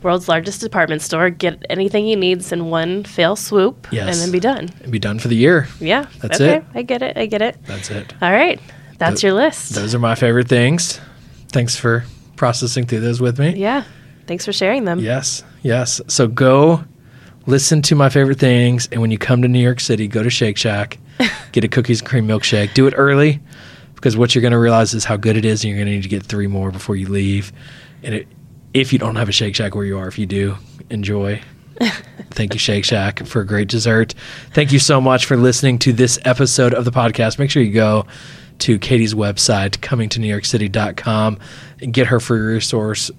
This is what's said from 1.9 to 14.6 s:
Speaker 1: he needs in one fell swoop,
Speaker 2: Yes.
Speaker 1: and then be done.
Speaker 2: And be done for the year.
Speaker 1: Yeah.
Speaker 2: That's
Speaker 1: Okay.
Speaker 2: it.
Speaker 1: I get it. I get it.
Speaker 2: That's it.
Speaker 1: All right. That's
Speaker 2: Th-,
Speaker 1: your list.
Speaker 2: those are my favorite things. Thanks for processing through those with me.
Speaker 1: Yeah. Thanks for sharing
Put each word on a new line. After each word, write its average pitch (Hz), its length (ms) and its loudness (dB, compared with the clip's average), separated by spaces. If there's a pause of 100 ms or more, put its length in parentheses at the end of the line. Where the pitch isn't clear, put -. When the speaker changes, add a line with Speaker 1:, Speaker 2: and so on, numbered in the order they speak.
Speaker 1:
he 220 120 0
needs 180 360 -2
in 175 140 -4
one 165 380 -2
fell 180 300 0
swoop, - 560 -2
Speaker 2:
Yes. 120 240 -4
Speaker 1:
and 170 120 -2
then 185 60 -2
be 180 80 0
done. 226 280 -2 (140)
Speaker 2:
And 127 100 -8
be 110 60 -2
done 104 200 -4
for 120 100 -4
the 117 80 2
year. 143 320 4 (120)
Speaker 1:
Yeah. 226 260 0 (140)
Speaker 2:
That's 165 200 -4
Speaker 1:
Okay. 294 180 4
Speaker 2:
it. 320 60 -6 (100)
Speaker 1:
I 240 80 -6
get 240 200 -4
it. - 140 -6
I 226 100 -2
get 208 140 -4
it. 226 240 -2
Speaker 2:
That's 98 260 -12
it. 104 300 -10
Speaker 1:
All 175 100 0
right. 277 300 2 (380)
That's 175 240 -2
Speaker 2:
Th-, 202 80 4
Speaker 1:
your - 20 2
list. 233 420 0
Speaker 2:
those 104 200 -4
are 120 40 0
my 117 160 0
favorite 120 340 2
things. 127 520 2 (500)
Thanks 120 260 0
for 117 280 0 (320)
processing 120 500 -2
through 113 140 -2
those 120 220 -2
with 123 160 0
me. 165 180 0
Speaker 1:
Yeah. 220 280 -2 (420)
Thanks 175 180 -8
for 208 80 -6
sharing 208 320 0